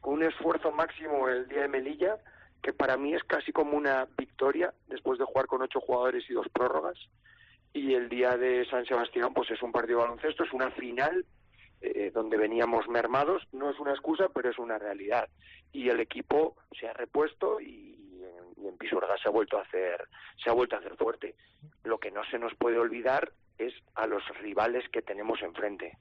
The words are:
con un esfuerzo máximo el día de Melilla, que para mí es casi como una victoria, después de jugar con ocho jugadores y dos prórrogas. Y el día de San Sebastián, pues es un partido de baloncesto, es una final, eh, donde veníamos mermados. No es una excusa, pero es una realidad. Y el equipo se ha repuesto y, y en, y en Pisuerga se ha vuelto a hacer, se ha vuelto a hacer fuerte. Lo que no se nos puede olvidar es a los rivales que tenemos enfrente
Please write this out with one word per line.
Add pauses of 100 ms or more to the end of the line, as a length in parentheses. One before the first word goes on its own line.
con
un
esfuerzo
máximo
el
día
de
Melilla, (460)
que
para
mí
es
casi
como
una
victoria, (160)
después
de
jugar
con
ocho
jugadores
y
dos
prórrogas. (760)
Y
el
día
de
San
Sebastián,
pues
es
un
partido
de
baloncesto,
es
una
final, (560)
eh,
donde
veníamos
mermados.
No
es
una
excusa,
pero
es
una
realidad. (420)
Y
el
equipo (240)
se
ha
repuesto
y,
y
en,
y
en
Pisuerga
se
ha
vuelto
a
hacer, (340)
se
ha
vuelto
a
hacer
fuerte. (480)
Lo
que
no
se
nos
puede
olvidar (240)
es (220)
a
los (180)
rivales
que
tenemos
enfrente